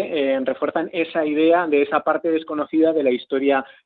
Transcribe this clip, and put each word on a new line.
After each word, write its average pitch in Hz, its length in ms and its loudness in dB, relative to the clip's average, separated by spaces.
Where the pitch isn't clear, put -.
eh, 135 60 -2
refuerzan 143 520 -4
esa 165 320 -4
idea 160 440 2
de 143 140 4
esa 143 180 0
parte 156 280 -2
desconocida 160 640 0
de 156 120 0
la 127 80 2
historia 135 520 0